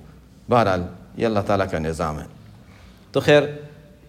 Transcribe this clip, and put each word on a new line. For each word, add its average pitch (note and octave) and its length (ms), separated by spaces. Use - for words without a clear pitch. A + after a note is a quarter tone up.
بہرحال G2+ 320
یہ A2 80
اللہ A2 200
تعالیٰ G2 260
کا E2 80
نظام D#2 400
ہے۔ D2 60
تو C#3 80
خیر، D3 220